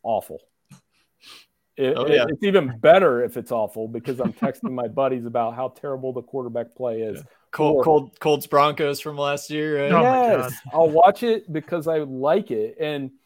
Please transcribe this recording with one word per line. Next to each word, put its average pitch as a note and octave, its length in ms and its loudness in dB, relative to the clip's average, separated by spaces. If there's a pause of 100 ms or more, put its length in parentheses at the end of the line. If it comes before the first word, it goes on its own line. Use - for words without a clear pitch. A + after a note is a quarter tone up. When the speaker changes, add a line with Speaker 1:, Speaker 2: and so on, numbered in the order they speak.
Speaker 1:
awful. G2 380 -6 (1400)
It, C3+ 200 0
Speaker 2:
Oh, B2 80 -2
Speaker 1:
it, D3+ 100 4
Speaker 2:
yeah. B2+ 140 4
Speaker 1:
it's D#3 140 -6
even E3+ 340 2
better D3+ 460 6
if A#2 140 -6
it's A#2 140 -10
awful A2 360 -4
because A#2+ 320 -8
I'm A#2 140 -4
texting - 380 -6
my B2 160 -6
Speaker 2:
<laughs> A2 140 -4
Speaker 1:
buddies C3 240 -2
about A#2 300 -2
how B2+ 140 -6
terrible C3 440 -8
the A#2+ 80 -8
quarterback A#2+ 540 -8
play A#2 260 -6
is. G#2+ 160 -8
Speaker 2:
Yeah. - 60 -18 (280)
Col-, D3+ 260 2
Speaker 1:
Or B2+ 60 4
Speaker 2:
Col-, D3+ 360 2
Colts D3 280 0
Broncos C#3+ 520 2
from D3+ 180 -10
last C#3+ 320 -4
year, D3+ 340 -2
right? C#3+ 80 0
Speaker 3:
Oh, E3+ 120 6
my B3+ 240 4 (100)
Speaker 1:
Yes. B2+ 140 -4
Speaker 3:
God. - 220 -14
Speaker 1:
I'll E3 160 4
watch F3+ 340 6
it A3+ 280 -2
because D#3 360 -6
I D#3+ 120 0
like C#3+ 520 -2
it, A2 280 -4
and, D3 320 -6 (140)